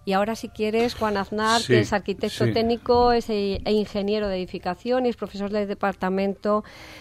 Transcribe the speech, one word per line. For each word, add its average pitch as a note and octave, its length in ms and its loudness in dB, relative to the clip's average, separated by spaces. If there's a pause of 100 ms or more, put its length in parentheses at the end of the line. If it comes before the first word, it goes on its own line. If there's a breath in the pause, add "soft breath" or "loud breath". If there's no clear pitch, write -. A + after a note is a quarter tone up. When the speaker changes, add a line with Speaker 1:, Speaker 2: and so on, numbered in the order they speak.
Speaker 1:
Y G3 80 -2
ahora, G#3 240 0
si A3+ 120 -10
quieres, G#3+ 460 0
Juan G#3+ 220 -2
Aznar, A3 440 0
Speaker 2:
Sí, A#3 60 -6
Speaker 1:
que B2 140 6
es - 120 0
arquitecto - 540 0
Speaker 2:
sí. A3 60 2
Speaker 1:
técnico, A#3+ 600 4
es A#3 160 0
e, G3+ 360 -2
e G#3+ 80 0
ingeniero G#3 560 0
de F#3+ 80 -4
edificación F#3 680 -4
y B3 40 2
es A3+ 80 -2
profesor G3+ 340 -6
del G#3 160 -2
Departamento, G3 960 0 (380 loud breath)